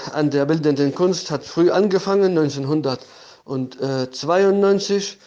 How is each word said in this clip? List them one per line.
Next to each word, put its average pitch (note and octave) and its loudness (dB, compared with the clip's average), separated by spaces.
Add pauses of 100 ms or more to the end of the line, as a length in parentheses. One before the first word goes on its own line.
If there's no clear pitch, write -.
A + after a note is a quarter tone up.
(120)
an D3+ 0
der C#3+ 0
bildenden C#3+ 0
Kunst F3+ 0
hat D3 -4
früh E3+ 2
angefangen, F#3+ 2
neunzehnhundertzweiundneunzig. D3 -2 (100)